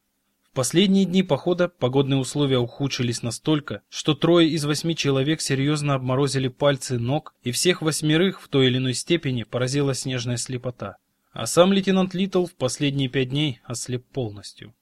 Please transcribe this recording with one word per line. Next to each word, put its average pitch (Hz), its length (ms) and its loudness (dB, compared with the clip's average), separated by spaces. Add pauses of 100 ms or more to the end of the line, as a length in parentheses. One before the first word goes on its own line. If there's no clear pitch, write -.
(420)
В - 100 -20
последние 190 540 4
дни 180 160 2
похода 175 460 0
погодные 135 500 0
условия 135 400 0
ухудшились 120 640 -2
настолько, 139 640 -4
что - 260 -2
трое 165 360 4
из 147 160 -2
восьми 151 280 -2
человек 143 460 0
серьёзно 143 540 0
обморозили 131 540 0
пальцы 131 500 0
ног, 127 360 -4 (100)
и 123 60 -4
всех 175 300 0
восьмерых 160 640 0
в - 60 -20
той 135 180 4
или 123 100 2
иной 131 180 -2
степени 131 500 -2
поразила 131 500 -2
снежная 123 420 -4
слепота. 123 600 -8 (360)
А - 140 -8
сам 175 260 6
лейтенант 190 400 2
Литтл 185 320 0
в 170 120 -8
последние 139 520 -2
пять 131 220 -2
дней 143 340 -2
ослеп 123 400 -8
полностью - 760 -10